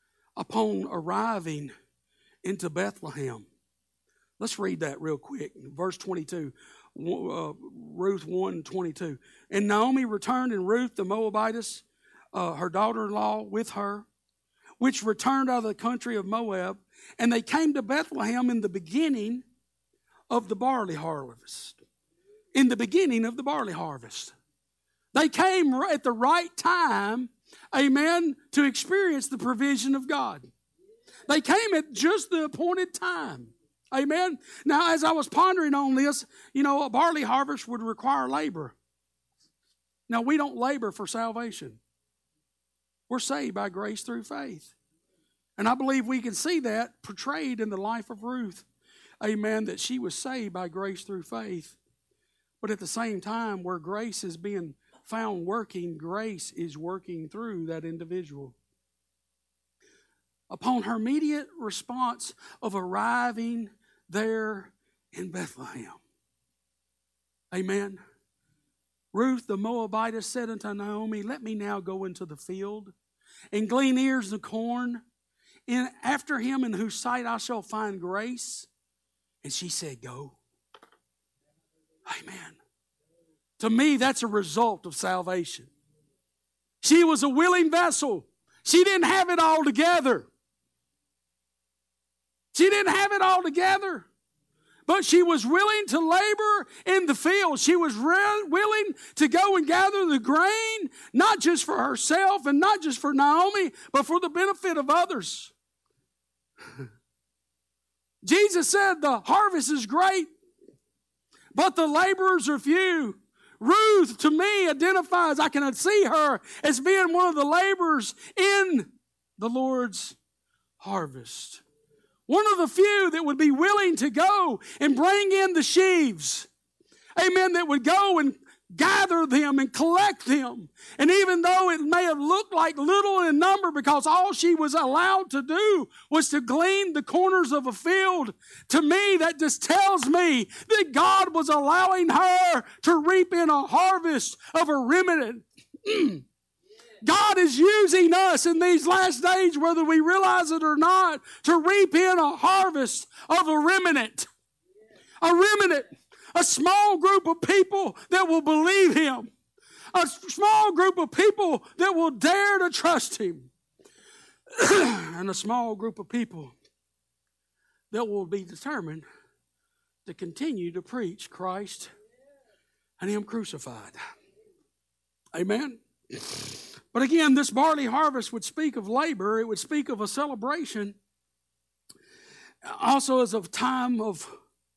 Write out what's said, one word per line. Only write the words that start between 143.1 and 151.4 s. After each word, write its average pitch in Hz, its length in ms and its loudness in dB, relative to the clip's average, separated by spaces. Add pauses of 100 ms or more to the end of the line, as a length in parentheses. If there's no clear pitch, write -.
in 339 160 2
a 285 160 2
harvest 330 720 2 (160)
of 320 160 2
a 294 60 2
remnant. 277 640 0 (420)
<clears throat> 294 400 -2 (800)
God 403 340 4
is 285 200 4
using 359 560 6
us 359 320 4
in 339 120 2
these 330 280 4
last 359 360 2
days, 359 360 4
whether 330 260 2
we 320 160 4
realize 359 500 2
it 320 120 -2
or 302 140 2
not, 349 440 4 (240)